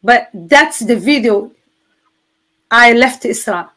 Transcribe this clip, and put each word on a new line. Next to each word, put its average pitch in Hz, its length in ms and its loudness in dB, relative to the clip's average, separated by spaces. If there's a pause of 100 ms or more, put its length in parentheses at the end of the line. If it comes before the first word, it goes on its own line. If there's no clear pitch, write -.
but 233 320 0
that's 277 460 -2
the 226 160 -2
video 220 560 -2 (1160)
I 233 240 4
left 247 300 0
Islam 180 520 -6